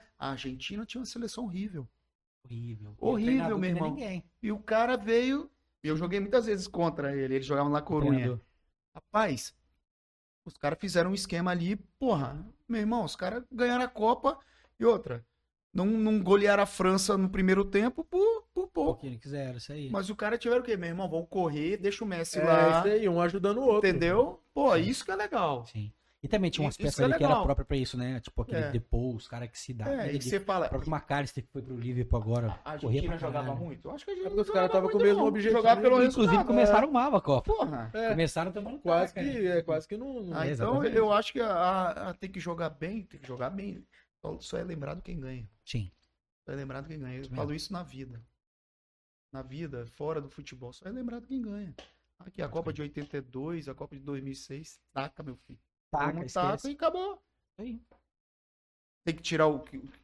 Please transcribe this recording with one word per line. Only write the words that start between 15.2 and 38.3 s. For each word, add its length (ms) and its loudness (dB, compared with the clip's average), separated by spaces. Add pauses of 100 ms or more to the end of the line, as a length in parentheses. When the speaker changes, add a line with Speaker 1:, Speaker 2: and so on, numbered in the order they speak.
Speaker 1:
não, 120 0
não 360 2
golearam 420 6
a 20 2
França 520 2
no 120 2
primeiro 340 4
tempo 400 0
por, 400 2 (100)
por 140 -4
pouco. 280 -2
Speaker 2:
Porque 140 -12
não 100 -10
quiseram, 380 -8
isso 140 -14
aí. 180 -10
Speaker 1:
Mas 200 -4
o 60 -8
cara 220 -2
tiveram 240 0
o 40 -6
quê? 100 -2
Meu 140 -4
irmão, 200 -4
vamos 200 -4
correr, 480 -2
deixa 260 -4
o 40 -6
Messi 320 -4
Speaker 3:
É, 40 2
Speaker 1:
lá. 360 6
Speaker 3:
isso 80 2
aí, 200 4
um 140 2
ajudando 380 2
o 60 0
outro. 240 6
Speaker 1:
Entendeu? 520 2 (120)
Pô, 220 6
Speaker 2:
Sim. 60 6
Speaker 1:
isso 240 -2
que 60 -6
é 40 -2
legal. 520 0
Speaker 2:
Sim. 240 -8 (320)
E 40 -6
também 240 2
tinha 120 0
umas 120 0
Speaker 1:
Isso 80 -6
Speaker 2:
peças 160 0
Speaker 1:
é 60 4
Speaker 2:
ali 120 6
que 60 2
era 60 6
Speaker 1:
legal. 160 4
Speaker 2:
própria 200 2
pra 120 -2
isso, 200 -2
né? 220 -4
Tipo 240 -6
aquele 180 -4
Speaker 1:
É. 100 -4
Speaker 2:
Depou, 440 -2
os 120 -12
caras 220 -10
que 80 -20
se 160 -10
dá. 140 -6
Speaker 1:
É, 220 -2
Speaker 2:
Ele, 100 -2
Speaker 1:
e 20 -6
você 180 -2
fala 280 0
Speaker 2:
o 20 -12
próprio 240 -4
McAllister 500 -4
que 60 -20
foi 140 -10
pro 120 -10
Liverpool 460 -2
agora, 260 0 (160)
Speaker 1:
A 140 -10
Speaker 2:
corria 220 0
Speaker 1:
Argentina 140 -2
Speaker 2:
pra 40 -4
Speaker 1:
jogava 300 -4
Speaker 2:
caralho. 180 -6
Speaker 1:
muito? 220 -12
Eu 80 -10
acho 100 -16
que 60 -8
a 40 -6
gente 100 -6
Speaker 3:
É 40 -6
porque 120 0
os 60 -2
Speaker 1:
não 60 -2
Speaker 3:
caras 160 4
Speaker 1:
jogava 180 4
Speaker 3:
tavam 40 0
com 60 4
o 20 4
Speaker 1:
muito, 80 6
Speaker 3:
mesmo 140 6
Speaker 1:
não. 80 6
Speaker 3:
objetivo, 280 4
Speaker 1:
Jogar 200 8
Speaker 3:
né? 40 -2
Speaker 1:
pelo 140 8
Speaker 2:
Inclusive, 320 6
Speaker 1:
resultado. 200 6
Speaker 2:
começaram 440 6
mal 240 4
a 60 4
Copa. 300 2
Speaker 1:
Porra. 400 -2
Speaker 3:
É. 180 -2
Speaker 2:
Começaram 420 0